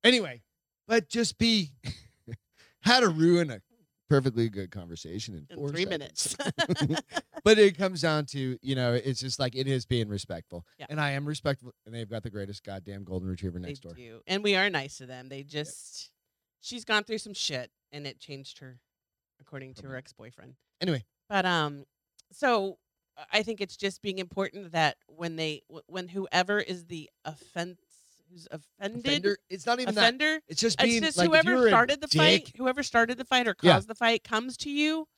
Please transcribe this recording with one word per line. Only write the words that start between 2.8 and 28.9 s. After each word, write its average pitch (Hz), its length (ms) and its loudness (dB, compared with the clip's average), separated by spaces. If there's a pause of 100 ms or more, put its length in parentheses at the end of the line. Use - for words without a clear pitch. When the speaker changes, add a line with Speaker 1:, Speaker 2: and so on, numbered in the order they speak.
Speaker 1:
how 247 180 6
to 233 80 6
ruin 165 420 4
a 107 120 -12 (480)
perfectly 117 400 2
good 95 220 -8
conversation 90 640 -12
in 73 140 -14
Speaker 2:
In - 80 -16
Speaker 1:
four 143 120 -6
Speaker 2:
three 165 160 -4
Speaker 1:
seconds. 156 540 -6
Speaker 2:
minutes. 285 680 -2
<laughs> - 60 -20 (180)
Speaker 1:
<laughs> 311 140 -16
But 214 140 8
it 202 180 6
comes 185 240 -4
down 151 260 0
to, 131 340 -6
you 135 140 -4
know, 123 180 2
it's 123 260 -2
just, 127 180 -8
like, 127 160 -2
it 131 140 -4
is 131 180 -2
being 113 220 0
respectful. 90 580 -8 (140)
Speaker 2:
Yeah. 143 100 -12
Speaker 1:
And 151 120 -6
I 143 100 0
am 139 140 -6
respectful, 143 480 -6 (120)
and 110 80 -18
they've 113 160 -10
got 110 140 -8
the 117 60 -10
greatest 101 340 -10
goddamn 98 400 -12
golden 92 240 -6
retriever 90 320 -6
Speaker 2:
They 90 80 -10
Speaker 1:
next 139 140 -10
door. 85 120 -18
Speaker 2:
do. 117 340 -20
And 196 180 -2
we 202 100 4
are 190 140 2
nice 139 300 -6
to 135 60 -16
them. 127 220 -16
They 139 120 -12
Speaker 1:
Yep. 139 80 -14
Speaker 2:
just, - 640 -12 (520)
she's 233 240 -14
gone 208 180 0
through 220 140 -8
some 208 160 -12
shit, 127 360 -6 (220)
and 147 160 -14
it 127 100 -14
changed 135 420 -18
her, 127 200 -20 (640)
according 131 320 -16
to - 80 -20
her 135 80 -18
Speaker 1:
Probably. 131 80 -10
Speaker 2:
ex-boyfriend. 123 580 -20 (240)
Speaker 1:
Anyway. 151 240 -2 (240)
Speaker 2:
But, 190 180 0
um, 151 380 -2 (480)
so, 214 460 0 (560)
I 208 100 2
think 208 160 -6
it's 196 160 -6
just 196 260 -6
being 190 180 -6
important 185 520 -8
that 160 240 0 (120)
when 160 280 -8
they, 156 320 -4
w-, 160 200 -18
when 180 200 -8
whoever 190 540 -2
is 175 240 -8
the 165 240 -14 (160)
offense, 170 560 -10 (500)
who's 170 200 -20
offended, 208 540 -10